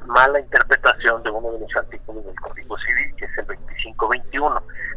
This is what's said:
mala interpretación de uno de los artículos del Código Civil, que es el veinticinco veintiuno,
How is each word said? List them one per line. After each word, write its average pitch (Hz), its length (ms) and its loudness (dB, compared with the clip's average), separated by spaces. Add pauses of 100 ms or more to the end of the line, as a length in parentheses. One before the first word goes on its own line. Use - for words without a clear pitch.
mala 131 340 6
interpretación 123 840 4
de 113 60 -2
uno 113 240 -2
de 113 60 -4
los 110 160 -6
artículos - 500 -4
del - 140 -10
Código - 400 -8
Civil, - 360 -2
que - 100 -6
es - 120 -6
el 107 80 -4
veinticinco - 600 -4
veintiuno, 139 560 0 (340)